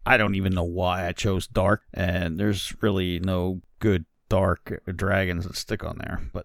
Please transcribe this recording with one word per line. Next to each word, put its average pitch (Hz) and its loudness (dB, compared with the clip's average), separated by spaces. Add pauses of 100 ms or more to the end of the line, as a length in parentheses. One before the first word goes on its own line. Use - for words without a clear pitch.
I 123 6
don't 101 2
even 95 2
know 90 0
why 90 0
I 90 -2
chose 95 0
dark, 98 2 (100)
and 90 0
there's 101 -2
really 92 0
no 92 -2 (180)
good 95 2 (240)
dark - 0 (140)
dragons 95 0
that 92 -10
stick - -6
on - -8
there, - -6 (140)
but - -6